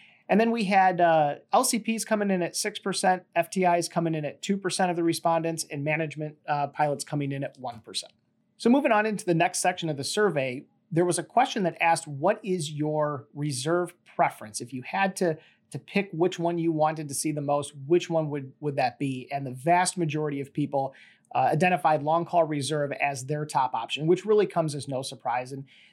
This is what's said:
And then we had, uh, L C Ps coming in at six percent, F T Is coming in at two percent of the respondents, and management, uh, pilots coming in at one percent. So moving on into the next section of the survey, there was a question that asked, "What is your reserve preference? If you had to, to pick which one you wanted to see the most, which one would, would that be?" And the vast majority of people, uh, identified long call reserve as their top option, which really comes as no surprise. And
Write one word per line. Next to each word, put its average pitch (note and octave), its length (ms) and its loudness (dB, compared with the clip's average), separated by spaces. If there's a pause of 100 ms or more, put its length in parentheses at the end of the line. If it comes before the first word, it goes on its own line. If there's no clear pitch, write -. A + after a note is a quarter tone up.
(280)
And F#3+ 120 4
then A#3 100 4
we A#3 140 -2
had, F#3 380 4
uh, D#3+ 340 6 (160)
L A3+ 120 6
C A#3+ 140 0
Ps A3 260 -4
coming G#3 280 0
in F#3 100 2
at E3+ 140 -4
six G#3 240 -6
percent, F#3 440 0 (120)
F E3+ 160 0
T F#3 120 0
Is F3 240 2
coming E3 280 -2
in D3+ 100 -4
at - 160 -10
two G3 160 -2
percent F#3 320 0
of F3 60 -2
the E3+ 80 0
respondents, E3 640 0
and C#3+ 140 -6
management, D3+ 540 -4 (100)
uh, C#3+ 200 0
pilots C#3+ 360 0
coming C#3+ 280 -2
in C#3 120 -4
at - 160 -10
one A2+ 220 -10
percent. - 320 -12 (440)
So - 120 2
moving C4+ 240 6
on G#3+ 120 4
into G#3+ 200 -4
the F3+ 100 2
next E3+ 240 2
section F#3 300 0
of D3 80 -4
the C#3 60 -6
survey, C#3+ 640 0 (240)
there E3+ 160 4
was F3 140 2
a E3 40 -4
question - 400 0
that E3+ 160 0
asked, E3 280 2
"What D#3 360 0
is F#3 280 -4
your D3+ 640 -2
reserve D3+ 580 -2 (220)
preference? B2 460 -2
If A#2+ 100 -12
you B2+ 120 -8
had G3 340 -2
to, E3 200 0 (340)
to C#3+ 80 -8
pick G3 340 -2
which F3 260 0
one E3+ 180 -2
you E3 140 0
wanted D#3 380 0
to C#3 40 -10
see D3+ 200 -2
the D3 80 -4
most, C#3+ 320 -2 (140)
which F3 220 2
one D#3+ 200 0
would, C#3 320 -8
would D3 160 -4
that B2+ 220 0
be?" C3 320 -4
And C#3 140 -6
the B2+ 60 -6
vast E3+ 460 2
majority D3+ 420 -2
of C3+ 140 -10
people, C#3 400 -2 (420)
uh, C3 160 2
identified D#3 520 2
long E3 220 0
call E3 200 2
reserve D3 480 -2
as C#3 320 -4
their D3+ 200 -4
top C#3 280 0
option, B2+ 340 -4
which F3+ 180 2
really G#3 200 4
comes D#3+ 300 -2
as C3+ 120 -10
no C3 140 -4
surprise. B2+ 500 -6
And C3+ 140 -12 (280)